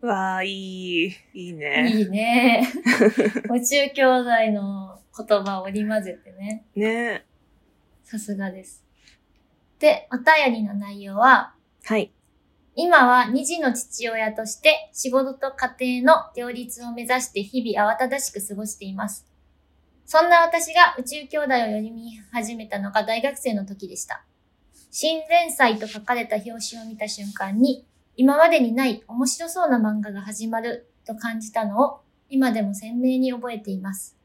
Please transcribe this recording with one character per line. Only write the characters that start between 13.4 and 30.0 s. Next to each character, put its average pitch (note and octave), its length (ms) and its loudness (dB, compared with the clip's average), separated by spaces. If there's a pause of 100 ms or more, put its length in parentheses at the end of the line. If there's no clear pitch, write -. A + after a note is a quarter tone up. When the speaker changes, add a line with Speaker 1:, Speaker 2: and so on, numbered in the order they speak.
Speaker 2:
児 E4+ 140 -4
の C4+ 140 0
父 - 360 -8
親 A3 240 -4
と A3 120 -8
し - 160 -12
て D4+ 320 4
仕 - 180 -6
事 C4 220 0
と C4+ 180 -6
家 B3 500 -4
庭 D4+ 140 8
の - 200 -4
両 B3 160 -8
立 A#3+ 320 -14
を A#3+ 80 -12
目 A#3 120 -12
指 B3 180 0
し B3 80 -8
て G3+ 140 -6
日 A3+ 320 -4
々 G#3 180 2
慌 - 40 -4
た B3+ 100 0
だ C4 120 -4
し - 120 -8
く G3+ 140 -10
過 G3+ 100 -12
ご G#3 100 -10
し G#3 140 -12
て G3 60 -16
い G3 80 -12
ま F#3+ 160 -8
す。 - 160 -16 (800)
そ D#4 160 4
ん E4+ 80 4
な E4+ 120 8
私 E4 320 0
が E4+ 240 6
宇 B3+ 60 -8
宙 D4 240 -10
兄 D4+ 120 -6
弟 D4 60 -2
を C4 40 -4 (100)
読 G#3+ 220 -2
み A3+ 360 -12 (140)
始 A#3 240 -6
め A3 100 -12
た G#3 140 -8
の G3+ 120 -6
が G#3+ 120 0
大 A3+ 180 -4
学 C#4 160 -2
生 A#3+ 160 -4
の G3 120 -4
時 G3 220 -14
で F3 80 -14
し - 100 -10
た。 - 180 -12 (680)
新 D#4+ 400 -2
連 E4+ 220 4
載 A3+ 280 2
と G#3+ 80 -8
書 G#3+ 140 -12
か B3 120 -4
れ A#3 120 -4
た A3 120 -4
表 G#3+ 140 -8 (240)
紙 A3+ 60 -16
を A3 40 -16
見 A3 120 -14
た G#3+ 100 -8
瞬 G3+ 260 -10
間 G3 260 -4
に、 B3+ 260 2 (300)
今 C4+ 220 4
ま E4 100 8
で E4 120 4
に A#3 140 2
な C4 120 2
い A3+ 220 -2
面 A#3+ 180 -2
白 E4 240 -4
そ F4 160 -2
う D4+ 40 2
な B3 100 4
漫 G#3+ 200 0
画 G#3 120 -8